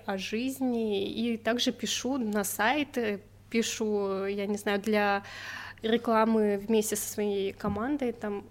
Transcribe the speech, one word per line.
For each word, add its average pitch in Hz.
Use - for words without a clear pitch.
о 196
жизни 226
и 226
также 240
пишу 247
на 214
сайт, 262
э, 208
пишу, 202
я 202
не 208
знаю, 202
для 202
рекламы 220
вместе 214
со -
своей 196
командой. 240
Там 208